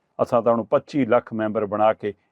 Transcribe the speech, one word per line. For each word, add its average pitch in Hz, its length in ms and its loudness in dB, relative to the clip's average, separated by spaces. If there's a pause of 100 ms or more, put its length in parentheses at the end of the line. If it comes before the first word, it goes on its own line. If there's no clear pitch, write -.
(220)
ਅਸਾਂ 117 200 0
ਤਾਂ 117 100 2
ਹੁਣ 113 120 0
ਪੱਚੀ 139 420 -2
ਲੱਖ 117 260 0
ਮੈਂਬਰ 107 340 -4
ਬਣਾ 104 260 2
ਕੇ 104 220 -6 (160)